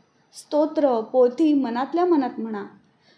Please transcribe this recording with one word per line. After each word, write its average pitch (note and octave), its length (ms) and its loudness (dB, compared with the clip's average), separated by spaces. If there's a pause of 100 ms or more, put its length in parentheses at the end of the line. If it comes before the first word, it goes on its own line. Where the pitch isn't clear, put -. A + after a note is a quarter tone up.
(340)
स्तोत्र, D4 680 0
पोथी B3+ 520 2
मनातल्या C4+ 520 -2
मनात D4 340 0
म्हणा, A3 260 -10 (520)